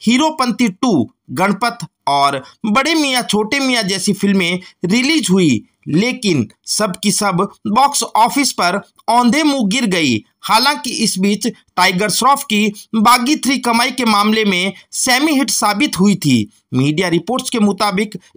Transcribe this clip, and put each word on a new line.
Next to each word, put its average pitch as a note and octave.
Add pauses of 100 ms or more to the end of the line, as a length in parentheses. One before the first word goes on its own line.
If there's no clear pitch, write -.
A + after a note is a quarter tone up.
हीरोपंती B3+
टू, F3+ (220)
गणपत G3 (220)
और C#3 (240)
बड़े C4+
मियाँ C4+
छोटे G#3+
मियाँ B3+
जैसी F#3+
फिल्में F#3 (260)
रिलीज B3
हुई, E3 (240)
लेकिन F3+ (200)
सब G3+
की G3+
सब G3 (200)
बॉक्स C4+
ऑफिस A#3+
पर F#3 (300)
औंधे B3
मुंह C#4
गिर A#3+
गई। D#3 (240)
हालांकि B3 (120)
इस G3+
बीच G3+
टाइगर F#3+
श्रॉफ C4+
की G#3 (240)
बागी B3
थ्री C4
कमाई A#3+
के B3+
मामले G#3+
में F#3 (200)
सेमी C4
हिट C#4
साबित G#3
हुई G3
थी। A#2+ (240)
मीडिया D3+
रिपोर्ट्स F3
के A#3+
मुताबिक G#3 (200)